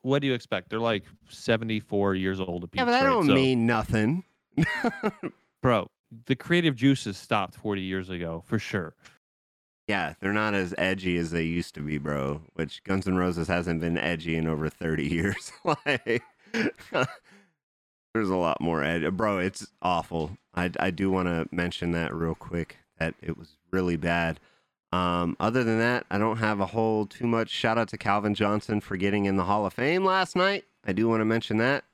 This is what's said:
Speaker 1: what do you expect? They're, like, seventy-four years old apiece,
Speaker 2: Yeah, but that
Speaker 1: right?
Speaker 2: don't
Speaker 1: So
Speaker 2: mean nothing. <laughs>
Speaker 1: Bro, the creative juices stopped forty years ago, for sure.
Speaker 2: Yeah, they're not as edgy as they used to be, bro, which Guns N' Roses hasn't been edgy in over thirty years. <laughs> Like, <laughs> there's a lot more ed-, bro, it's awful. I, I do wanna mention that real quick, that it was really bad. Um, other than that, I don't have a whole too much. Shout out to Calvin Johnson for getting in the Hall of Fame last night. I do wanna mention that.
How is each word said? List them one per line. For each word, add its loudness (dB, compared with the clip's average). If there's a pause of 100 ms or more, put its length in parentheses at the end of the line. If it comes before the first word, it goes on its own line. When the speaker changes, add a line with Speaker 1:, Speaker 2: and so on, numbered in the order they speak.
Speaker 1:
what 2
do 0
you 2
expect? -4
They're, -4
like, 0 (260)
seventy-four 0
years 0
old -4
apiece, -6
Speaker 2:
Yeah, 2
but 2
that 4
Speaker 1:
right? 4
Speaker 2:
don't 4
Speaker 1:
So 6
Speaker 2:
mean 4
nothing. 2 (340)
<laughs> -4
Speaker 1:
Bro, 2 (380)
the 0
creative 2
juices 2
stopped -2
forty -4
years -4
ago, -6
for 0
sure. -4 (920)
Speaker 2:
Yeah, -2
they're 0
not 2
as 0
edgy 0
as -2
they 0
used -2
to -14
be, -4
bro, -2 (140)
which -6
Guns -2
N' 2
Roses 0
hasn't 0
been 0
edgy -2
in 0
over -2
thirty -2
years. -2
<laughs> -20
Like, -2 (300)
<laughs> -4 (1200)
there's 0
a 2
lot 0
more 2
ed-, 0
bro, 0
it's -2 (160)
awful. -2 (180)
I, -2
I 2
do 0
wanna 0
mention -2
that -2
real -2
quick, -8 (220)
that -4
it -8
was -20 (160)
really 2
bad. 0 (540)
Um, 0
other 0
than 2
that, 0
I -2
don't 0
have 0
a 0
whole 0
too -8
much. 0
Shout 0
out 0
to -12
Calvin 2
Johnson 0
for -8
getting 2
in 2
the 2
Hall 2
of -2
Fame 0
last 2
night. 2 (220)
I -2
do 2
wanna 4
mention 2
that. 2 (100)